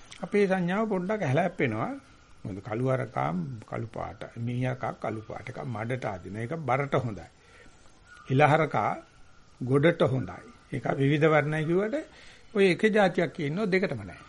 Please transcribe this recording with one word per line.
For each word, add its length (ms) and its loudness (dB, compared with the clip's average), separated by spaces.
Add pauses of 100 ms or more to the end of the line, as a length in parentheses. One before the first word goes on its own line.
(180)
අපේ 280 0
සංඥාව 420 0
පොඩ්ඩක් 360 -2
හැලැප්පෙනවා. 680 0 (480)
මොකද 220 -8
කළු 260 -4
හරකා 420 -2 (340)
කළු 240 -8
පාට, 340 -10 (160)
මීහරකා 580 -4
කළු 260 -6
පාට. 260 -12
එක 160 -12
මඩට 420 -6
අදින 320 -8
එක 220 -6
බරට 380 0
හොඳයි. 300 -4 (1000)
එළහරකා 640 4 (720)
ගොඩට 440 4
හොඳයි. 380 -2 (260)
ඒක 240 -6
විවිධ 340 4
වර්ණයි 360 2
කිව්වට 320 0 (560)
ඔය 160 4
එක 180 2
ජාතියක් 540 4
ඉන්නෝ 260 -2
දෙකටම 360 0
නෑ. 260 -14